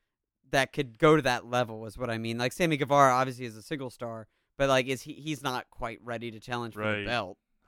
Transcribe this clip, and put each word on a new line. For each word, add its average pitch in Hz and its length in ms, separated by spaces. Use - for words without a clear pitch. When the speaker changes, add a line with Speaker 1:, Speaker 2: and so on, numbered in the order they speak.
Speaker 1:
that 135 220
could 127 260
go 160 180
to 151 60
that 123 240
level, 113 400
is 107 120
what 123 120
I 113 80
mean. 113 200
Like, 123 140
Sammy 165 240
Guevara 139 380
obviously 127 320
is 110 100
a 107 60
single 135 280
star, 113 380
but, 139 120
like, 131 180
is 131 160
he, 151 120
he's 143 280
not 127 280
quite 117 320
ready 117 280
to 110 80
challenge 120 360
for 107 60
Speaker 2:
Right. 107 200
Speaker 1:
the 101 60
belt. 107 320